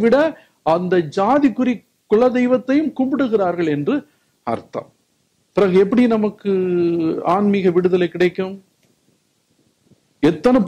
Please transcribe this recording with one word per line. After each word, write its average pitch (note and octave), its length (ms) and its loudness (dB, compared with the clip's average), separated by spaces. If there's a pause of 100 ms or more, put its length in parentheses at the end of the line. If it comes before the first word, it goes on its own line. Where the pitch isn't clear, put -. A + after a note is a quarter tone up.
விட A#3 120 4 (580)
அந்த F3+ 220 -2 (220)
ஜாதிக்குறி B3 580 0 (340)
குல A3+ 200 4
தெய்வத்தையும் B3+ 680 0
கும்பிடுகிறார்கள் G#3+ 760 -2
என்று F3 200 -2 (500)
அர்த்தம். - 440 -8 (680)
பிறகு F#3 260 2
எப்படி A3+ 240 2
நமக்கு G#3 460 -2 (800)
ஆன்மீக G3+ 380 2
விடுதலை F3+ 380 2
கிடைக்கும்? F3+ 460 -2 (1700)
எத்தனை B3 460 2